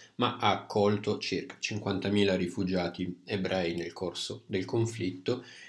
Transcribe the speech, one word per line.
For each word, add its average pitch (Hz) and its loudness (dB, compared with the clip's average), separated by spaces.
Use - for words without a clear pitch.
ma 123 2
ha 107 4
accolto 104 2
circa - -4
cinquantamila 101 2
rifugiati 90 -2
ebrei 92 0
nel 85 -4
corso - -6
del 95 -2
conflitto. 113 -2